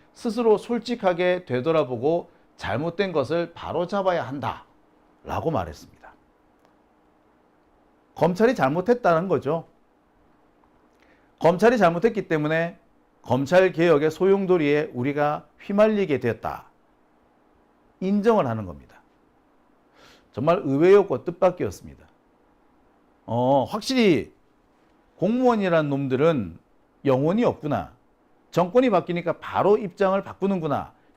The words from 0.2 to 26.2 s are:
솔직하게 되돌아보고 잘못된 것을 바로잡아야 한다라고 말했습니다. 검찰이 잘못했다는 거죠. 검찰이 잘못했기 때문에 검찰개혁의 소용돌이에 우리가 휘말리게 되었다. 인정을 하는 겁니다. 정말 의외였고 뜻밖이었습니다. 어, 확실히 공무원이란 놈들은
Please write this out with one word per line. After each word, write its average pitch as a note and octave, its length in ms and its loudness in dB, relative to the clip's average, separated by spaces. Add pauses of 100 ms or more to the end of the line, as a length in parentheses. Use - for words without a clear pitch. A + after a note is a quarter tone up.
솔직하게 F#3 840 -2
되돌아보고 C#3 880 -2 (260)
잘못된 E3+ 560 -6
것을 E3 420 -4
바로잡아야 F3 720 -4
한다라고 - 1300 -10
말했습니다. - 600 -10 (2000)
검찰이 F#3+ 400 2
잘못했다는 F3 720 0
거죠. D3 380 -4 (1700)
검찰이 F#3 380 4
잘못했기 F#3+ 520 2
때문에 D#3+ 480 -2 (480)
검찰개혁의 D#3 840 2
소용돌이에 F3 800 0
우리가 D3 520 -2 (140)
휘말리게 G3+ 600 2
되었다. G#2+ 460 -6 (1300)
인정을 G3+ 480 0
하는 A2 180 -6
겁니다. D2+ 360 -18 (1300)
정말 E3+ 320 0
의외였고 E3 640 4
뜻밖이었습니다. D3+ 800 -4 (1200)
어, B2+ 380 0
확실히 G3+ 680 0 (840)
공무원이란 G3 720 2
놈들은 C3+ 720 -2 (460)